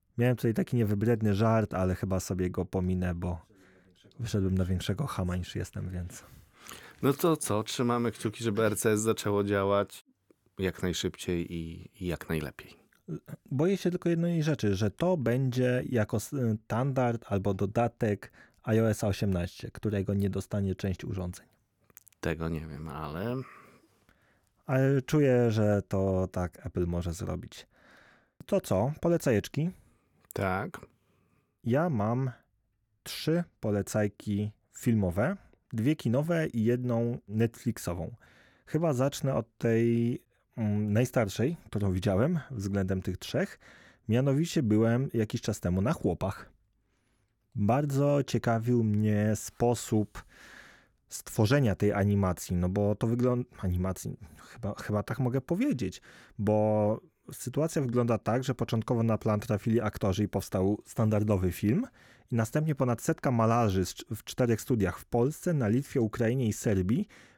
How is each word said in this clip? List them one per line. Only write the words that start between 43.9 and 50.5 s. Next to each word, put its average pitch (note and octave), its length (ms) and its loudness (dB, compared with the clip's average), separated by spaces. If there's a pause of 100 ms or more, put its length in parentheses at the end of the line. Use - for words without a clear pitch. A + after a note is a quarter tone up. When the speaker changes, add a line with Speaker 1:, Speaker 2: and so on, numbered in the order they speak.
Speaker 1:
Mianowicie C#3 540 2
byłem A2+ 500 4
jakiś A2+ 280 -2
czas - 180 -4
temu F#2 220 0
na C3+ 120 2
Chłopach. - 580 -4 (1040)
Bardzo C#3 680 2
ciekawił A#2 600 0
mnie G#2+ 520 2
sposób - 880 -2 (840)